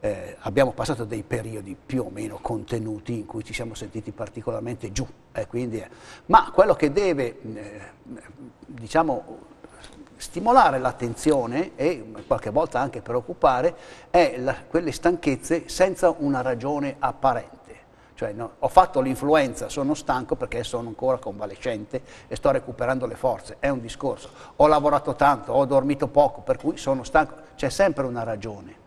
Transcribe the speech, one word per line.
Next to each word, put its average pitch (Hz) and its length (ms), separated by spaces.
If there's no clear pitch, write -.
eh, 95 400
abbiamo 123 300
passato 120 340
dei 107 180
periodi 107 600
più 127 200
o 98 80
meno 101 280
contenuti 110 760
in 104 80
cui 107 180
ci 113 100
siamo 117 200
sentiti 110 380
particolarmente 113 800
giù, 113 160
eh, - 160
quindi 120 320
è, - 80
ma - 260
quello 196 220
che 147 160
deve, 143 500
eh, 107 400
diciamo, 135 680
stimolare 196 600
l'attenzione 123 960
e 131 360
qualche 113 220
volta 123 300
anche 127 220
preoccupare 131 760
è 151 280
la, 127 180
quelle 165 240
stanchezze 160 760
senza 180 480
una 139 240
ragione 131 580
apparente. 127 540
Cioè, 107 160
no, 113 280
ho 135 100
fatto 180 320
l'influenza, 131 680
sono 143 260
stanco 127 420
perché 120 280
sono 117 240
ancora 123 300
convalescente 107 840
e - 80
sto - 140
recuperando 127 560
le 113 80
forze, - 440
è 139 80
un 131 140
discorso. 117 480
Ho 147 100
lavorato 143 480
tanto, 139 360
ho 135 140
dormito 139 420
poco, 143 340
per - 160
cui 151 200
sono 135 260
stanco, - 320
c'è 135 140
sempre 156 360
una 120 180
ragione. 104 640